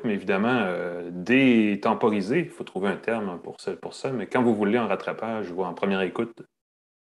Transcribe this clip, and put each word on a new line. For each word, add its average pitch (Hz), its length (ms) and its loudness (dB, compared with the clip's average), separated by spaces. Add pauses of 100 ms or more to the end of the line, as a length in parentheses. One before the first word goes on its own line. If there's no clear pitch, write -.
mais 110 80 0
évidemment, 101 480 0
euh, 87 500 -4
détemporisé. 107 1300 4
Il 170 100 -2
faut - 140 -14
trouver 95 240 -4
un - 80 0
terme 98 480 -4
pour 82 160 -14
ça, - 140 -6
pour - 200 -12
ça. - 200 -6
Mais 107 120 -4
quand 127 160 0
vous 120 140 4
voulez 104 240 2
en 113 80 0
rattrapage 98 640 -4
ou 90 140 -4
en 87 80 -4
première 98 280 0
écoute, 95 400 -4 (640)